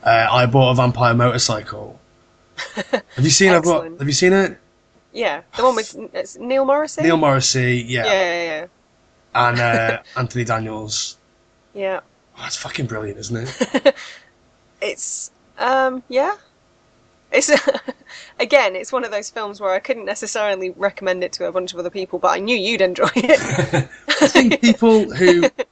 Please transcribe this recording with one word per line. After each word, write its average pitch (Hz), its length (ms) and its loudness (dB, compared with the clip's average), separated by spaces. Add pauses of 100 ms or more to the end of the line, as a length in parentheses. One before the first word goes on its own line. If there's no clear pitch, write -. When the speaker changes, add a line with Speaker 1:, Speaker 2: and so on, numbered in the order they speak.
Speaker 1:
Uh, 113 280 4
I 123 160 4
Bought 127 240 4
a 123 40 2
Vampire 123 380 2
Motorcycle. 113 840 -2 (560)
Speaker 2:
<laughs> - 200 -16
Speaker 1:
Have 214 280 -4 (160)
you 147 100 4
seen 190 220 6
I 170 80 6
Bought, 165 220 2
Speaker 2:
Excellent. 165 180 -14
Speaker 1:
have 139 80 -4
you 147 60 0
seen 180 200 4
it? 190 240 0 (560)
Speaker 2:
Yeah, 156 280 -4 (160)
the 226 60 0
one 254 120 4
with - 200 -6
N-, - 180 -16
it's - 240 -10
Neil 262 280 0
Morrissey? 269 380 -2
Speaker 1:
Neil 165 140 4
Morrissey, 131 680 0
yeah. 120 180 -4
Speaker 2:
Yeah, 110 80 0
yeah, 175 300 0 (180)
yeah. 175 40 -12 (680)
Speaker 1:
And, 120 240 2
uh, 113 500 0
Speaker 2:
<laughs> - 80 -16
Speaker 1:
Anthony 123 280 -4
Daniels. 110 720 -6 (580)
Speaker 2:
Yeah. 190 240 -6 (400)
Speaker 1:
Oh, - 80 -16
it's - 80 -8
fucking - 320 -8
brilliant, 107 320 -8
isn't 110 180 -8
it? 131 640 -2
Speaker 2:
<laughs> - 800 -20
It's, - 480 -10 (300)
um, 262 500 0
yeah. 285 260 -2 (960)
It's, - 180 2 (460)
<laughs> - 440 -20
again, 240 360 2
it's - 180 -10
one 247 100 -2
of 220 80 -8
those 202 180 -8
films 208 300 -10
where 196 120 -2
I 190 80 0
couldn't 214 260 -6
necessarily 202 680 -4
recommend 185 520 -4
it 180 100 -8
to 175 140 -6
a 170 40 -4
bunch 185 220 -6
of 175 60 -10
other 175 100 -6
people, 185 300 -8
but 180 100 2
I 170 100 0
knew 220 160 -2
you'd 202 260 -2
enjoy 175 340 2
it. 190 720 2 (180)
Speaker 1:
<laughs> - 140 0
I 294 60 6
think 240 340 4
people 220 520 4
who 180 360 4 (220)